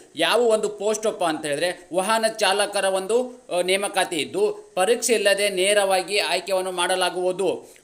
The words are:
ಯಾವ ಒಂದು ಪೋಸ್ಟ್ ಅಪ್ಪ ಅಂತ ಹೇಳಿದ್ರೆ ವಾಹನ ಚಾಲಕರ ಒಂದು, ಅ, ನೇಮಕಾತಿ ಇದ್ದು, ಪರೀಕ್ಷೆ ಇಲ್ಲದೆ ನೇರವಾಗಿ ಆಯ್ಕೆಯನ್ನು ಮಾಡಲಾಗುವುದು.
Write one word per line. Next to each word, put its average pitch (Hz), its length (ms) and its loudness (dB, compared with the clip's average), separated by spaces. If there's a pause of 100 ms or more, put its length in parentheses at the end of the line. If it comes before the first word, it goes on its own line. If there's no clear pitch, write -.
(160)
ಯಾವ 170 260 2
ಒಂದು 214 260 2
ಪೋಸ್ಟ್ 208 380 -2
ಅಪ್ಪ 196 180 -2
ಅಂತ 156 200 -2
ಹೇಳಿದ್ರೆ 156 500 -4
ವಾಹನ 220 340 0
ಚಾಲಕರ 202 560 0
ಒಂದು, 196 640 -2
ಅ, 175 100 0
ನೇಮಕಾತಿ 185 560 0
ಇದ್ದು, 156 580 -2
ಪರೀಕ್ಷೆ 233 400 2
ಇಲ್ಲದೆ 202 340 2
ನೇರವಾಗಿ 196 720 2
ಆಯ್ಕೆಯನ್ನು 185 540 -2
ಮಾಡಲಾಗುವುದು. 180 1120 -2